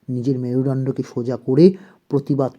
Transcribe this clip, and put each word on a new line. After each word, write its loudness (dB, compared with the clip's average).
নিজের -2
মেরুদণ্ডকে -2
সোজা -4
করে 4
প্রতিবাদ -2